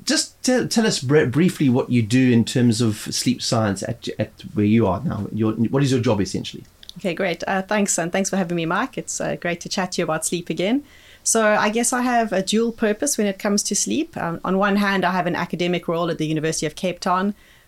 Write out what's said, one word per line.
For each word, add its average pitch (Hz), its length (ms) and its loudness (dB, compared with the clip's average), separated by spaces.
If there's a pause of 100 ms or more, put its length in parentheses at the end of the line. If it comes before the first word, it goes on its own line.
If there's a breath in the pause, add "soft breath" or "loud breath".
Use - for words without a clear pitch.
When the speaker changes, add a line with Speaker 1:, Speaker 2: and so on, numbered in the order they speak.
Speaker 1:
Just - 380 -2
tell, 254 260 2
tell 220 200 2
us - 120 0
br-, 139 260 4
briefly 143 440 2
what 123 220 2
you 120 100 4
do 127 300 4
in 117 140 6
terms 120 360 2
of 110 160 2
sleep - 420 -2
science 107 440 0
at, - 240 -6 (100)
at 107 140 -4 (240)
where 104 100 2
you 113 220 4
are - 160 -2
now. 104 280 -4
Your, 110 220 -2
what 123 300 0
is 131 80 2
your 131 100 2
job, 107 200 2
essentially? - 420 -6 (340)
Speaker 2:
Okay, 180 160 -4
great. 170 320 -4
Uh, 190 160 -2
thanks, 208 380 0
and 170 120 -2
thanks 190 200 0
for 190 60 0
having 175 180 0
me, 170 100 0
Mike. 196 320 -2
It's, - 240 -8
uh, 160 140 -4
great 175 260 -6
to - 80 -12
chat 185 220 -4
to - 100 -4
you 170 40 0
about 160 200 -4
sleep 170 240 -4
again. 196 340 0 (380 loud breath)
So 226 240 2
I 214 240 4
guess 233 240 0
I 247 80 0
have 240 300 2
a 190 100 0
dual 220 300 0
purpose 220 460 0
when 214 100 0
it 196 100 -4
comes 202 260 0
to - 120 -4
sleep. 240 420 -4
Um, 170 260 -4
on 185 140 0
one 196 200 2
hand, 196 280 0
I 175 60 2
have 180 160 0
an 175 80 -2
academic 175 520 -2
role 170 220 -2
at 165 80 -4
the 156 80 -2
University 160 400 -2
of 151 100 -4
Cape 175 260 -4
Town, 190 340 0 (320 soft breath)